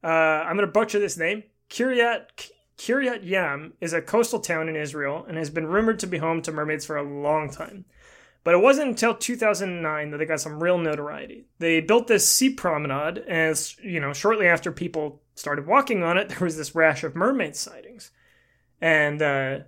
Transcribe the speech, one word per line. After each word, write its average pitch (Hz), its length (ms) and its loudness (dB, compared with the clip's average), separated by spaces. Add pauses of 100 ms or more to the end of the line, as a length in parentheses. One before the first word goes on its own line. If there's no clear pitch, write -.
Uh, 170 40 -4
I'm 160 480 4
gonna 202 100 2
butcher 208 320 2
this 202 200 -2
name. 190 260 -2 (260)
Kiryat, 240 800 0 (300)
Kiryat 247 440 -2
Yam 165 560 -2
is 165 140 -4
a 165 80 0
coastal 233 380 0
town 160 280 -2
in 160 80 -4
Israel 147 520 -4
and 160 100 -8
has 151 140 -4
been 156 160 -4
rumored 220 320 2
to 202 80 -6
be 180 100 -4
home 165 240 -2
to 160 100 -6
mermaids 151 320 -4
for 156 140 -6
a 143 60 -4
long 143 480 -2
time. 185 340 -14 (640)
But 170 60 8
it 175 80 6
wasn't 277 260 6
until 226 240 0
two 240 220 -6
thousand 190 480 -2
nine 151 260 -4
that 147 80 -8
they 156 80 -2
got 156 160 -2
some 151 220 -6
real 180 160 4
notoriety. 147 680 -6 (140)
They 165 220 4
built 226 260 4
this 214 200 4
sea 262 220 4
promenade, 151 800 0
and 160 240 2
s-, - 260 -6
you 180 220 -6
know, 143 120 -2
shortly 196 360 2
after 170 240 2
people 151 500 -6 (140)
started 147 320 -6
walking 240 340 2
on 175 160 2
it, 208 120 -2
<laughs> - 0 -
there - 100 -12
was 165 180 -2
this 147 160 -10
rash 160 300 2
of 139 120 -8
mermaid 190 400 0
sightings. - 540 -14 (720)
And, 151 400 2
uh, 139 460 0